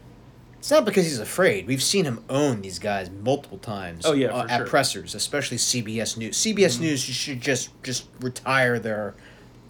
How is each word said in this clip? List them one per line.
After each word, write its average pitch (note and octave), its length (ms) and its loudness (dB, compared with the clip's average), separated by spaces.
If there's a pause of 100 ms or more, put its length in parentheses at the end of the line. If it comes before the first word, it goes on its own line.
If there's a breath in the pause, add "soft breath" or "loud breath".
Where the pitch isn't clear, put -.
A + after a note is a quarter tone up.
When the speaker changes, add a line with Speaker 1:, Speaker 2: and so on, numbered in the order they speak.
(580)
Speaker 1:
It's - 120 -8
not D4 160 6
because G3 200 4
he's D3 140 -2
afraid. G#2 460 2
We've C3 160 0
seen F#3+ 240 2
him A#2 240 -4
own C3 320 2
these F#2 160 -10
guys G2 320 -2
multiple G#2 480 -2
times, F#2 480 -8
Speaker 2:
Oh, D#3 80 4
yeah, C3+ 140 4
Speaker 1:
uh, A#2+ 180 -2
Speaker 2:
for A2+ 60 -4
Speaker 1:
at A#2+ 60 4
Speaker 2:
sure. A#2+ 100 -2
Speaker 1:
pressers, G#2 480 0
especially B2+ 420 -4
C B2 240 0
B A2 180 -4
S G#2+ 180 -4
News. A2 200 -6
C A3 160 2
B G3 100 4
S C#3 120 4
Speaker 2:
Mm-hmm. E3 80 -2
Speaker 1:
News, D3 240 0
you C3 80 -8
should B2+ 260 -6
just, C3 300 -2 (100)
just - 240 -6 (140)
retire B2+ 580 2
their, G#2+ 380 -4 (540 loud breath)